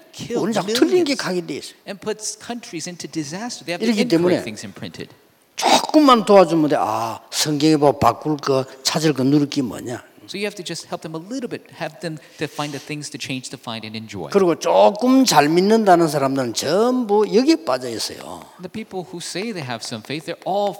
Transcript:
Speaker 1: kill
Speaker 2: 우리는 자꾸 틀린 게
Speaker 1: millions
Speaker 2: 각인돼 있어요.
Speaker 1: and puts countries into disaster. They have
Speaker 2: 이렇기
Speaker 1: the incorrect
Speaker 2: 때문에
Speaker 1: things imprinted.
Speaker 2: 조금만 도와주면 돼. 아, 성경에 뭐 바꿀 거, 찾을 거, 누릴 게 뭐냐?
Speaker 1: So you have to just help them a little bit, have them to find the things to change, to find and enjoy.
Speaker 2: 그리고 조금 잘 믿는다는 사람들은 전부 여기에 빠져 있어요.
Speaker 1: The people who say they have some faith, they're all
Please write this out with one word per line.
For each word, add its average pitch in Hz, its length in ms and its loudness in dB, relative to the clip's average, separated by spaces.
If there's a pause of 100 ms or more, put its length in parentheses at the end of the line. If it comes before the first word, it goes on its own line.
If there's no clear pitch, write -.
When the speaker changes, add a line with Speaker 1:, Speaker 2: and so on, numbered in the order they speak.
(120)
Speaker 1:
kill - 300 -6
Speaker 2:
우리는 202 100 -2
자꾸 202 220 -2
틀린 359 300 4
게 277 100 0
Speaker 1:
millions - 80 -4
Speaker 2:
각인돼 175 320 -4
있어요. - 200 -10 (120)
Speaker 1:
and 196 160 -14
puts 214 340 -8
countries 196 540 -10
into 175 180 -14
disaster. 160 560 -10
They 170 140 -6
have 196 80 -2
Speaker 2:
이렇기 226 220 2
Speaker 1:
the 165 100 4
incorrect 170 240 2
Speaker 2:
때문에 - 0 -
Speaker 1:
things 107 240 -10
imprinted. - 480 -14 (400)
Speaker 2:
조금만 262 720 4
도와주면 165 440 6
돼. 147 60 2
아, 110 440 -2 (100)
성경에 156 460 2
뭐 143 220 6
바꿀 143 400 2
거, 131 260 0 (180)
찾을 156 320 0
거, 127 80 -2
누릴 143 260 4
게 143 140 -2
뭐냐? 113 400 -8 (240)
Speaker 1:
So - 140 -12
you 208 80 -2
have 202 80 -10
to 180 80 -16
just 165 240 -10
help 175 160 -10
them 160 100 -10
a 160 60 -8
little 240 320 -10
bit, - 240 -12
have 165 240 -10
them 160 160 -8 (240)
to 151 80 -4
find 147 240 -8
the 139 80 -10
things 147 320 -12
to 135 80 -12
change, 131 320 -10
to - 80 -14
find 113 240 -10
and 107 100 -12
enjoy. 107 380 -10
Speaker 2:
그리고 170 260 2
조금 208 680 4
잘 147 260 4
믿는다는 180 580 6
사람들은 135 460 -2
전부 214 720 0
여기에 262 360 2
빠져 127 260 -2
있어요. 85 520 -10 (160)
Speaker 1:
The 180 140 -16
people 202 400 -12
who 175 80 -12
say 208 320 -8
they 175 100 -8
have 123 220 -8
some 113 180 -10
faith, 156 240 -10
they're 170 220 -10
all 202 320 -2